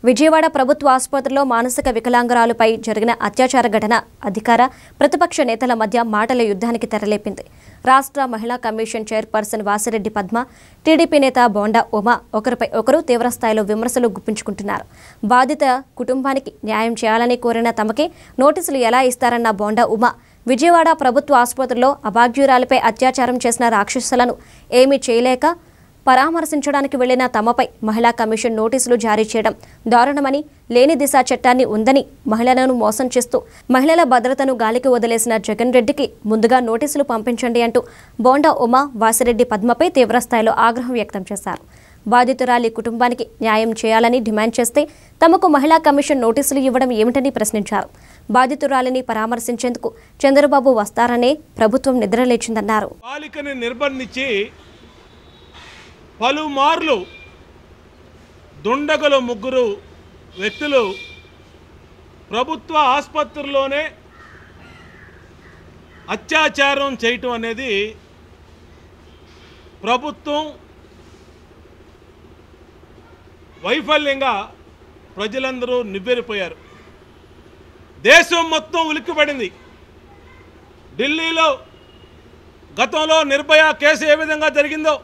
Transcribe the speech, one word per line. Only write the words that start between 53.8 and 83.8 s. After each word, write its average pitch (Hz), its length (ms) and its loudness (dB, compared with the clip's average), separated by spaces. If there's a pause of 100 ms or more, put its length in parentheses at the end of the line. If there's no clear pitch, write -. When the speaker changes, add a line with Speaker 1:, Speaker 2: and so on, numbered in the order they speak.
Speaker 2:
పలుమార్లు 294 760 0 (1700)
దుండగులు 294 540 0 (100)
ముగ్గురు 247 340 -4 (800)
వ్యక్తులు 262 420 -2 (1500)
ప్రభుత్వ 262 440 -6 (200)
ఆసుపత్రుల్లోనే 277 880 -4 (2250)
అత్యాచారం 277 920 -2
చేయటం 247 320 -4
అనేది 226 340 -8 (2250)
ప్రభుత్వం 294 580 -4 (3250)
వైఫల్యంగా 269 720 -2 (840)
ప్రజలందరూ 247 600 -6 (180)
నివ్వెరపోయారు. 208 640 -6 (1600)
దేశం 339 320 2 (100)
మొత్తం 320 360 -4
ఉలిక్కిపడింది. 294 600 -4 (1500)
ఢిల్లీలో 320 520 -2 (1300)
గతంలో 311 400 0 (160)
నిర్భయ 302 280 2 (200)